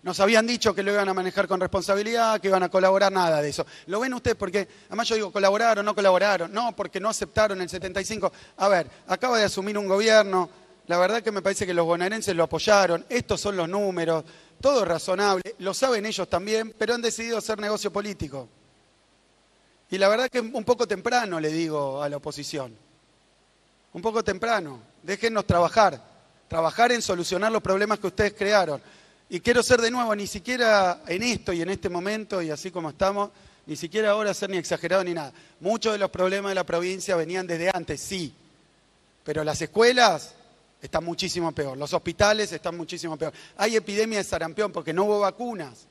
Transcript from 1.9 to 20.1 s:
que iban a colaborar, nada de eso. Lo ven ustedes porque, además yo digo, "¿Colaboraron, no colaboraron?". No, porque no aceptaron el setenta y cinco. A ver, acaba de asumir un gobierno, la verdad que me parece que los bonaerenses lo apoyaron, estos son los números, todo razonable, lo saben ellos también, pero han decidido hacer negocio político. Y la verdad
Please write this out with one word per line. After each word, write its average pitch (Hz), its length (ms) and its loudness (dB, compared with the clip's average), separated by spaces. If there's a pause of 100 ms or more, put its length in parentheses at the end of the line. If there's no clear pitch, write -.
que 196 100 -2
iban 185 120 4
a 180 80 0
colaborar, 190 420 4
nada 170 300 2
de 147 80 -2
eso. 139 160 -4 (220)
Lo 190 120 -4
ven 262 140 -4
ustedes 240 240 -2
porque, 190 300 -4 (180)
además 220 220 -4
yo 226 80 0
digo, 208 160 -2
"¿Colaboraron, 202 520 2
no 208 120 -2
colaboraron?". 190 580 4
No, 226 220 -2
porque 190 240 -6
no 202 100 -2
aceptaron 208 500 0
el 175 100 -6
setenta 185 300 -6
y 190 60 -4
cinco. 202 260 -4 (260)
A 190 100 2
ver, 175 200 4 (200)
acaba 233 320 0
de 208 60 4
asumir 196 340 -4
un 202 80 -4
gobierno, 202 600 4 (380)
la 175 140 2
verdad 202 240 2
que 220 80 -2
me 196 100 -2
parece 196 240 0
que 180 80 -4
los 170 140 2
bonaerenses 185 480 0
lo 165 80 4
apoyaron, 170 680 4
estos 220 320 -2
son 202 160 -2
los 165 100 -2
números, 175 560 -2 (380)
todo 262 240 4
razonable, 185 720 0
lo 185 160 -4
saben 233 320 0
ellos 196 240 -4
también, 220 480 -2
pero 220 160 0
han 233 80 -2
decidido 226 380 -4
hacer 214 180 -4
negocio 208 340 -4
político. 165 560 -8 (1400)
Y 185 80 -6
la 196 100 4
verdad 240 220 2